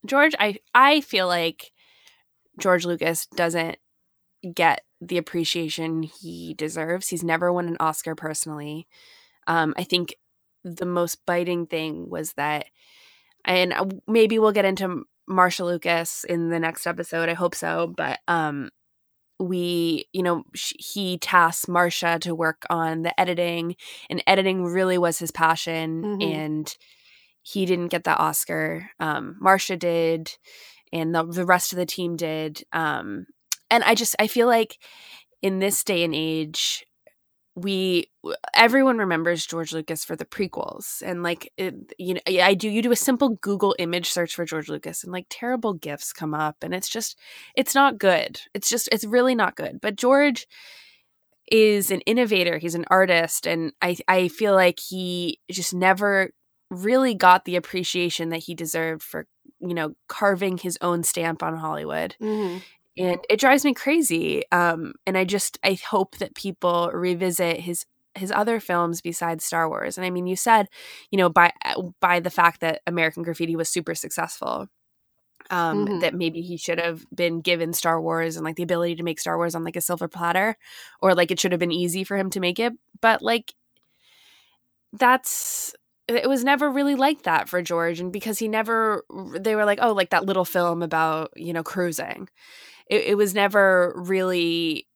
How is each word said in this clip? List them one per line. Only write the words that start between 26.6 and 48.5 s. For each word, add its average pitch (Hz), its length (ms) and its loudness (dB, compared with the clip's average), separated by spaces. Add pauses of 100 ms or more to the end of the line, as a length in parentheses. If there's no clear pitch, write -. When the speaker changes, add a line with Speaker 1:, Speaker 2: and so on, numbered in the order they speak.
Speaker 1:
he 196 240 -4
didn't 175 220 0
get 175 160 -4
the 156 140 0
Oscar. 160 720 -2 (100)
Um, 156 400 -4
Marcia 190 380 4
did, 165 580 -2 (560)
and 165 240 -2
the, 165 80 2
the 175 220 -4
rest 180 260 4
of 180 60 -6
the 180 80 0
team 170 320 -4
did. 156 460 -6 (100)
Um, 139 540 -4 (440)
and 233 120 6
I 226 120 6
just, 226 240 -2
I 214 80 2
feel 233 200 4
like 226 300 2 (640)
in 190 180 0
this 202 240 0
day 175 200 0
and 165 100 0
age, 160 720 -4 (680)
we, 185 540 0 (140)
w-, - 120 -6 (200)
everyone 247 420 6
remembers 170 480 0
George 165 280 -8
Lucas 160 300 -6
for 165 120 -8
the - 100 -10
prequels, - 760 -8
and, 175 220 -6
like, 170 340 -6
it, 190 400 -8
you 180 180 -4
know, - 120 -8
I 185 280 6
do, 214 140 -2
you 220 120 0
do 240 100 2
a 233 40 6
simple 254 340 2
Google 202 500 0
image 175 320 -2
search 170 240 -2
for 170 100 -4
George 156 240 -6
Lucas, 156 340 -10
and, 180 100 -12
like, 180 160 -8
terrible 240 440 -4
gifs 151 380 -10
come 156 220 -6
up, 151 280 -2
and 175 120 -6
it's 190 160 -6
just, - 280 -6 (380)
it's - 200 0
not 269 220 4
good. - 440 2 (120)